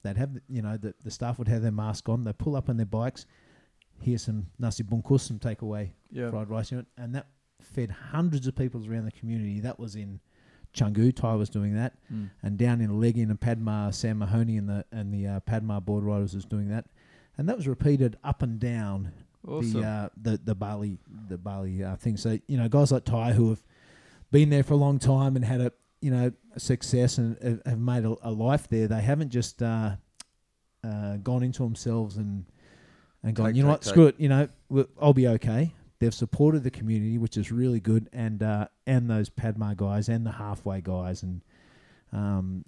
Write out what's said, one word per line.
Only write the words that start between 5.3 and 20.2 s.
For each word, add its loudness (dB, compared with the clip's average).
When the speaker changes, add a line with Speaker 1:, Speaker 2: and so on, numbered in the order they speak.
Speaker 1:
takeaway -6
Speaker 2:
Yeah. -6
Speaker 1:
fried -6
rice, -6
you -6
know, -10
and -10
that -10
fed -6
hundreds -2
of -2
people -4
around -4
the -6
community. -6
That -6
was -12
in -10
Canggu. 4
Ty 0
was 0
doing -2
that, -4
Speaker 2:
Mm. -8
Speaker 1:
and -4
down 2
in 0
Legion 2
and -2
Padma, -2
Sam -4
Mahoney 0
and -2
the, -4
and -6
the, -2
uh, -4
Padma -2
board -2
riders 0
was -6
doing -4
that, -4
and -2
that 0
was -6
repeated 2
up -4
and -2
down -4
Speaker 2:
Awesome. -2
Speaker 1:
the, -2
uh, -4